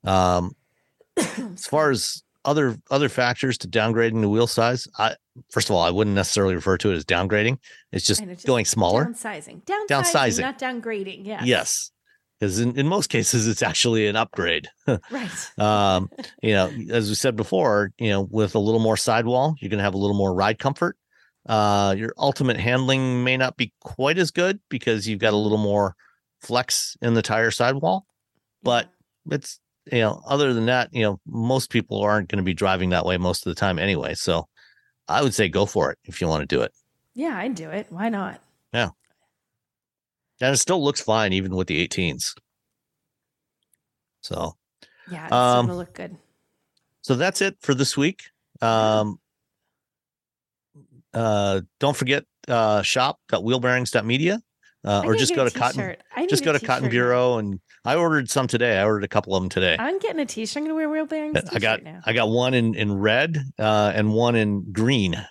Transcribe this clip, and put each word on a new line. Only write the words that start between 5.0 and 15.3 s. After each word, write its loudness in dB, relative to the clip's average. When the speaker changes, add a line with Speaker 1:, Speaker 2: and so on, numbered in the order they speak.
Speaker 1:
first 0
of 2
all, 4
I 4
wouldn't 2
necessarily 2
refer 2
to 2
it 0
as -4
downgrading. 2
It's -4
just 2
Speaker 2:
I -12
know, -12
just -18
Speaker 1:
going 2
smaller. 2
Speaker 2:
downsizing. -12
Downsizing, -6
Speaker 1:
Downsizing. 0
Speaker 2:
not -6
downgrading, -8
yes. -8
Speaker 1:
Yes. -2
'Cause -2
in, -2
in 0
most 0
cases, 0
it's 0
actually 2
an -2
upgrade. -2
<laughs> 0
Speaker 2:
Right. -8